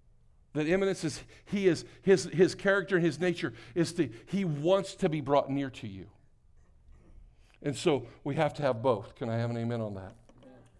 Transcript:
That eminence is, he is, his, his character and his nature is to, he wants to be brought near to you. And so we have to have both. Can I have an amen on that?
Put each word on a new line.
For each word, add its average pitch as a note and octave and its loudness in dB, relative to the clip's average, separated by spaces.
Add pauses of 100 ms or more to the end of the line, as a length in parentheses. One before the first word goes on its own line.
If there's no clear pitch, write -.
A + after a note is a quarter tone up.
(500)
That D3+ -2
eminence F#3+ 0
is, - -6 (220)
he G3 0
is, D#3+ 2 (160)
his, F#3+ 4
his E3 4
character G3 0
and E3+ 4
his F3 0
nature E3+ -2 (220)
is D#3+ 0
to, D3 0 (160)
he G3 -2
wants F3 0
to F#3 0
be D#3 0
brought C#3 2
near C#3 -2
to - -14
you. F#2+ -12 (1500)
And C#3+ -4
so C#3 2 (180)
we C#3+ -4
have D3+ 2
to D3+ -8
have B2+ 0
both. A#2 0
Can A#2+ -6
I A2+ -2
have A#2 -2
an A#2 -4
amen A#2 -2
on G#2+ -4
that? F#2+ -12 (640)